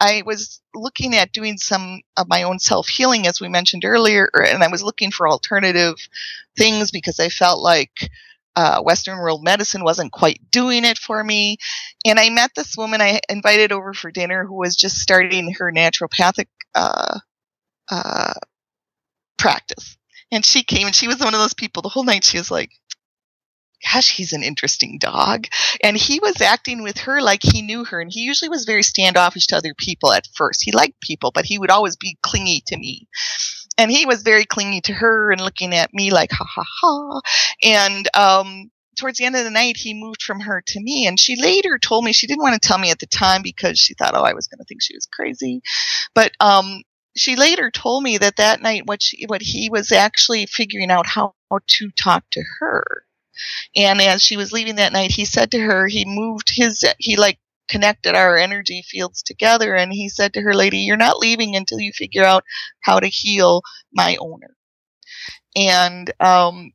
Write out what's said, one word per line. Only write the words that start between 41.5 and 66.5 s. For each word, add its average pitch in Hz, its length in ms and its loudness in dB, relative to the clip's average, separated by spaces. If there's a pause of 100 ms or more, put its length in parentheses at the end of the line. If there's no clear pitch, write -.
told 233 260 0
me, 220 80 0
she - 160 2
didn't 285 160 -4
wanna 240 160 2
tell 190 180 2
me 185 140 0
at 156 80 -6
the 160 60 -12
time 190 360 2
because 180 380 -4
she - 140 2
thought, - 200 0
oh, 67 80 0
I 64 120 2
was - 120 -10
gonna - 180 -20
think - 180 -16
she - 120 -4
was - 180 -14
crazy. - 480 -8 (540)
But, 220 260 4
um, 196 420 2 (340)
she - 180 0
later 247 380 2
told 262 320 -2
me 226 140 0
that 202 180 2
that 214 260 2
night, 220 240 -2
what 208 160 -6
she, - 240 -4
what 214 160 -6
he 214 260 -6
was 214 220 -2
actually 214 560 2
figuring 202 460 -4
out 175 160 2
how 202 260 -4 (320)
to - 260 0
talk - 400 2
to - 100 -6 (180)
her. - 240 -2 (880)
And 202 260 4
as 196 220 4
she - 140 4
was 202 160 -6
leaving 220 240 -4
that 202 160 2
night, 190 200 0
he 208 120 -2
said 226 280 0
to 240 80 0
her, 196 280 2
he 208 160 -2
moved 214 500 -4
his, 233 300 0 (140)
he, 208 180 -2
like, 202 220 4 (300)
connected 208 460 0
our 180 220 6
energy 180 520 -2
fields 185 340 -8
together. 220 520 2
And 185 180 0
he 202 160 -6
said 202 260 -2
to 208 80 -4
her, 208 120 2
"Lady, 196 240 2
you're 202 180 0
not 220 220 4
leaving 226 380 0
until 190 240 -6
you 202 120 -6
figure 190 320 0
out 190 200 4 (360)
how 190 200 2
to 190 80 0
heal 185 540 2 (300)
my 180 280 0
owner." - 360 -16 (1000)
And, 180 540 2 (100)
um, 180 540 2